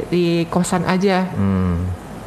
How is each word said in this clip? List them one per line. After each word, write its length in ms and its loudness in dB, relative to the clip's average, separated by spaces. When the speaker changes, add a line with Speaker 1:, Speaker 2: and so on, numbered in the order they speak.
Speaker 1:
di 180 2
kosan 360 0
aja. 440 2
Speaker 2:
Hmm. 560 0